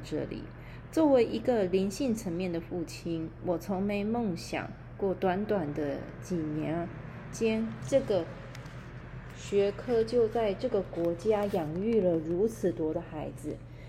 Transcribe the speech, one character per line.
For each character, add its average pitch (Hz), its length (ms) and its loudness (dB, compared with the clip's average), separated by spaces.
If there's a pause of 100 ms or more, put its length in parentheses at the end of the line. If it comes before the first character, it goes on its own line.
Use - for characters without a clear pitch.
这 147 200 -2
里。 - 180 -6 (500)
作 311 180 8
为 247 140 8
一 220 160 -2
个 226 240 4
灵 190 260 2
性 247 240 0
层 190 180 -4
面 180 200 -2
的 165 80 0
父 170 240 -4
亲， 165 440 -4 (160)
我 170 140 2
从 190 240 -2
没 202 220 0
梦 220 320 0
想 110 340 -4 (260)
过 196 160 2
短 185 320 0
短 180 300 0
的 143 220 -2 (260)
几 180 140 -4
年 156 520 -2 (440)
间， 226 340 2 (180)
这 269 160 4
个 185 240 2 (1120)
学 202 380 2
科 226 320 2
就 226 240 4
在 220 260 2
这 254 140 -2
个 202 140 2
国 170 320 0
家 208 320 2
养 175 360 0
育 226 180 4
了 180 140 6
如 165 320 2
此 202 240 2
多 160 240 0
的 170 60 -2
孩 151 320 -8
子。 - 240 -8 (320)